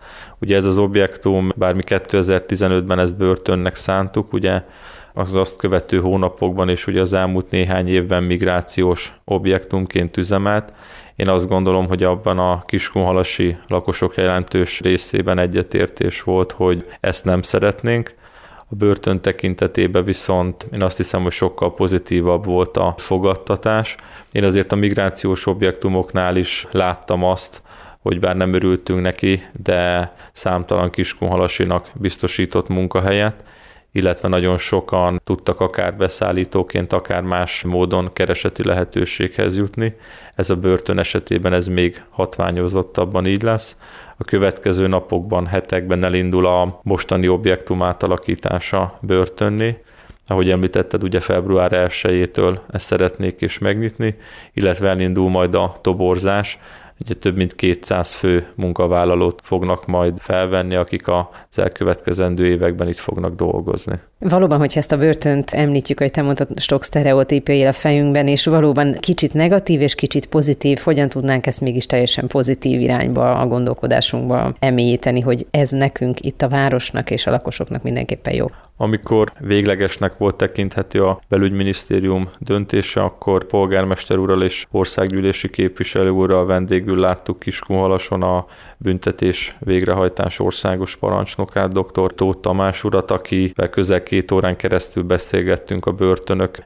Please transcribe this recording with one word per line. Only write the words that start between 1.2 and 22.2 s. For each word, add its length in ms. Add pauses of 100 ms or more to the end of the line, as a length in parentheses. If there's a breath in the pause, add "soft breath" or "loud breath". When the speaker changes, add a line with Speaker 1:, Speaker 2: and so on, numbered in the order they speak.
Speaker 1:
bár 180
mi 100
kétezer-tizenötben 1160
ezt 180
börtönnek 580
szántuk, 580
ugye 280 (520 loud breath)
az 220
azt 200
követő 440
hónapokban 680
és 180
ugye 140
az 120
elmúlt 380
néhány 360
évben 360
migrációs 880 (120)
objektumként 920
üzemelt. 560 (420 loud breath)
Én 120
azt 200
gondolom, 400
hogy 160
abban 360
a 260
kiskunhalasi 920 (100)
lakosok 480
jelentős 640
részében 600
egyetértés 840
volt, 300
hogy 340 (140 loud breath)
ezt 260
nem 160
szeretnénk. 720 (560 loud breath)
A 60
börtön 460
tekintetében 840
viszont 720
én 100
azt 140
hiszem, 260
hogy 80
sokkal 420
pozitívabb 720